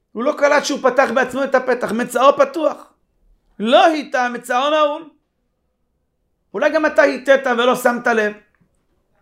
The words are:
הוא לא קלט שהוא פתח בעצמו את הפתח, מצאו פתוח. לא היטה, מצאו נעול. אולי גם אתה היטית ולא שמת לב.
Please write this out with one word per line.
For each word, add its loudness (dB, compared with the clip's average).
הוא -8
לא -2
קלט 2
שהוא -4
פתח 2
בעצמו -2
את 0
הפתח, -2
מצאו 2
פתוח. -4
לא 4
היטה, -2
מצאו -4
נעול. -2
אולי -2
גם 0
אתה 2
היטית 2
ולא 0
שמת -2
לב. 0